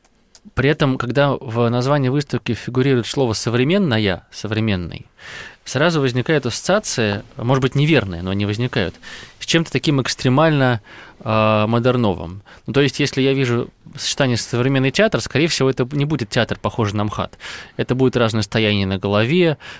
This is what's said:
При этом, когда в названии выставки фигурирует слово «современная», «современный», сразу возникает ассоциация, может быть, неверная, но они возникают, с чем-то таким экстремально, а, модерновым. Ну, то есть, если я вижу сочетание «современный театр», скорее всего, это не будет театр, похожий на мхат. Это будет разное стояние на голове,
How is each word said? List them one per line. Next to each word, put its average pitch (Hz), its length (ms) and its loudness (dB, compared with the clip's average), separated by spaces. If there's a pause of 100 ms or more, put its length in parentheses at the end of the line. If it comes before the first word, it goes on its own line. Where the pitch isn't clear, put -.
(540)
При 131 140 2
этом, 143 300 2
когда 135 340 0
в 117 380 0
названии 127 400 0
выставки 135 440 -2
фигурирует 127 520 0
слово 127 260 0
«современная», 120 1000 0
«современный», 101 760 -4 (580)
сразу 160 360 0
возникает 131 460 0
ассоциация, 113 760 -2 (120)
может 127 260 0
быть, 135 120 0
неверная, 120 480 2
но 95 80 -4
они 101 160 0
возникают, 104 480 -2 (460)
с - 60 -16
чем-то 165 260 0
таким 139 280 0
экстремально, 135 800 2 (400)
а, 107 460 2
модерновым. 110 760 0 (240)
Ну, 110 80 -6
то 139 80 4
есть, 143 180 0
если 135 220 0
я 135 100 2
вижу 123 380 0 (260)
сочетание 123 400 0
«современный 131 540 0
театр», 170 300 2
скорее 151 280 0
всего, 135 220 0
это 123 200 0
не 143 140 0
будет 143 240 -2
театр, 110 320 -2
похожий 104 360 -2
на 104 80 -2
мхат. - 340 -6 (380)
Это 123 180 -2
будет 127 220 2
разное 113 260 2
стояние 104 440 0
на 95 120 0
голове, 123 580 2 (240)